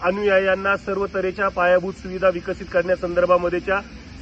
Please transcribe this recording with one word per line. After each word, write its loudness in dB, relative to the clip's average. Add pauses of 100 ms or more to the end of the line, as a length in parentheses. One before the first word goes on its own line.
अनुयायांना 2
सर्व -4
तऱ्हेच्या -2
पायाभूत 2
सुविधा -2
विकसित -2
करण्यासंदर्भामध्येच्या 0 (420)